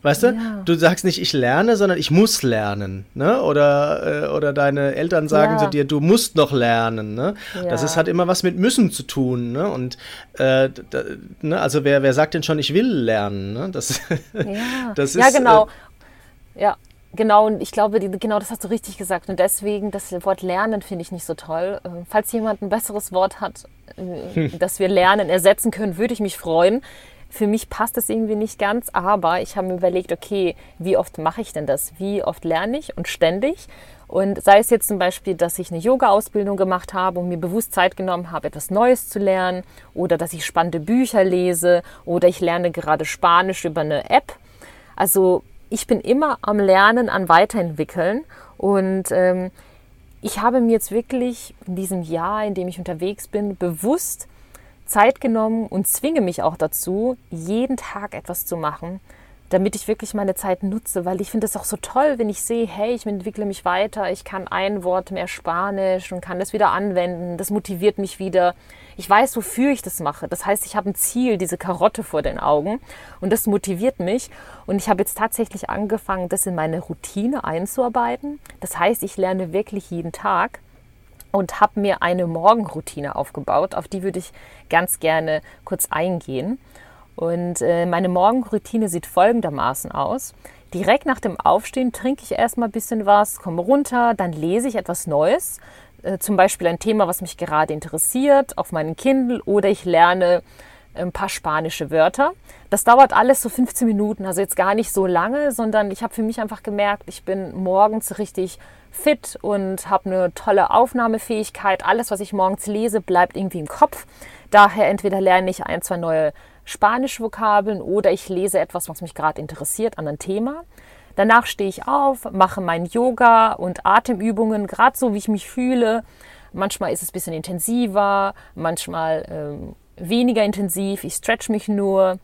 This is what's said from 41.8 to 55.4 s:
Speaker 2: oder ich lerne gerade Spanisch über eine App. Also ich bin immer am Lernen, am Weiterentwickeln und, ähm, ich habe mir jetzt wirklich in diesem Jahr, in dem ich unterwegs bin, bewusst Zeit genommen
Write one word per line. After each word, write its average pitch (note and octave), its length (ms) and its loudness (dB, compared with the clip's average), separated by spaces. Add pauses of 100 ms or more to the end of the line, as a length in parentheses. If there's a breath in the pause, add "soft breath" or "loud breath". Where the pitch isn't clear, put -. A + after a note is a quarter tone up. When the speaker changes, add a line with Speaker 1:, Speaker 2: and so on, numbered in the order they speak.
Speaker 2:
oder F3 220 2
ich F3 140 4
lerne F3 320 0
gerade D3+ 320 0
Spanisch F3+ 600 2
über E3 180 -2
eine D3+ 280 -2
App. - 220 2 (640 loud breath)
Also F#3 480 2 (240)
ich - 180 -6
bin A3+ 140 2
immer C4+ 420 2
am G#3 160 2
Lernen, G3+ 500 6
am F#3 200 -2
Weiterentwickeln F3 960 2 (340 loud breath)
und, F#3+ 540 0
ähm, F#3 400 2 (680 soft breath)
ich G#3 200 -6
habe B3 200 2
mir A#3 120 4
jetzt - 180 0
wirklich A#3+ 640 -4 (120)
in F3+ 100 -6
diesem F#3 260 -4
Jahr, E3+ 420 -4
in G3+ 100 -4
dem F3+ 120 -4
ich F3+ 120 -10
unterwegs F3+ 500 -8
bin, G#3 280 -4
bewusst F#3 720 -4 (580 soft breath)
Zeit A3 360 4
genommen A3+ 480 -2